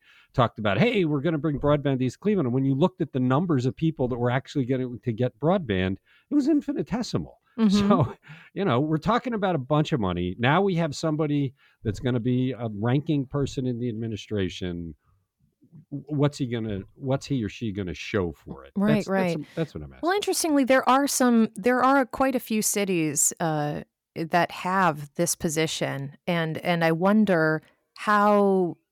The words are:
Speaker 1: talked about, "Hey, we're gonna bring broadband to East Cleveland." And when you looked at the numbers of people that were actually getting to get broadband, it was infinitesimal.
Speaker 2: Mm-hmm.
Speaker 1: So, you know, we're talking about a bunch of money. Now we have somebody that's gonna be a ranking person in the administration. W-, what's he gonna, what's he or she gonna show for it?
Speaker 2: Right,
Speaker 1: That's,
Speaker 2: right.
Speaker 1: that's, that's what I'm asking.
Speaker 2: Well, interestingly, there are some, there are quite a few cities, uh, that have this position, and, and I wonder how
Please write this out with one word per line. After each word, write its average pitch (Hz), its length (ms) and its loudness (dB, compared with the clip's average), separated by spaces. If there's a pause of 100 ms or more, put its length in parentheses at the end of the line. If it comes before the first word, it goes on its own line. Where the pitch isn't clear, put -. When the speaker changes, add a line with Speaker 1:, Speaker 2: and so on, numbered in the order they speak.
(340)
Speaker 1:
talked 117 240 0
about, 104 200 0
"Hey, 208 260 2
we're 151 160 0
gonna 160 180 0
bring 143 220 -2
broadband 143 400 2
to 127 40 2
East 123 160 -4
Cleveland." 190 260 0
And 120 80 0
when 135 100 2
you 135 100 2
looked 131 260 0
at 160 120 -4
the 131 80 -2
numbers 131 440 2
of 127 120 -2
people 151 320 0
that 123 100 -4
were 120 120 0
actually 127 360 -2
getting 127 340 -2
to 123 120 -4
get 120 260 -2
broadband, 107 580 0 (340)
it - 40 -2
was 285 140 2
infinitesimal. 247 920 -2 (160)
Speaker 2:
Mm-hmm. 202 320 4
Speaker 1:
So, 175 240 4 (400)
you 196 120 -4
know, 131 160 2
we're 156 160 0
talking 226 360 0
about 196 220 0
a 156 40 0
bunch 147 340 0
of 139 80 0
money. 90 400 -2
Now 139 200 2
we 196 140 0
have 160 220 -2
somebody 147 580 -2 (300)
that's 104 160 -4
gonna 127 180 0
be 127 320 0
a 117 180 -8
ranking 127 580 0
person 139 420 -4
in 123 100 -4
the 123 100 -4
administration. 95 1080 -6 (960)
W-, 139 160 -10
what's 143 300 0
he 143 80 -2
gonna, 110 340 -4 (160)
what's 135 300 -4
he 131 180 -2
or 101 40 -4
she 110 220 -6
gonna 92 240 -6
show 90 380 -2
for 69 320 -16
it? 69 100 -20
Speaker 2:
Right, 208 200 2
Speaker 1:
That's, 196 140 0
Speaker 2:
right. 180 300 0
Speaker 1:
that's, 143 160 -10
that's 165 200 -6
what 147 100 -10
I'm 67 80 -14
asking. - 160 -20
Speaker 2:
Well, 381 80 2
interestingly, 330 480 0
there 262 240 4
are 277 180 4
some, 240 480 4
there 247 260 0
are 262 260 4
quite 269 280 -2
a 240 60 0
few 214 200 -2
cities, 175 800 0
uh, 156 440 -2 (340)
that 165 340 0
have 175 640 -2
this - 220 -2
position, 143 800 -4 (100)
and, 165 320 -2
and 170 260 0
I 165 60 4
wonder 170 720 2 (320)
how 202 840 2 (140)